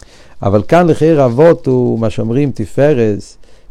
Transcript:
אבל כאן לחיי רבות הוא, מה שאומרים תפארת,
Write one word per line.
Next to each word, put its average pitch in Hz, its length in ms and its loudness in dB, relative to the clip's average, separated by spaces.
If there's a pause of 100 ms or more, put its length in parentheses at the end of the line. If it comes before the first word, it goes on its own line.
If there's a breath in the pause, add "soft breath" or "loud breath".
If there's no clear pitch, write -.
(420 loud breath)
אבל 101 260 0
כאן 175 200 4
לחיי 156 260 2
רבות 143 540 2
הוא, 123 320 -2
מה 113 100 -2
שאומרים 120 420 -4
תפארת, 113 720 -2 (480 soft breath)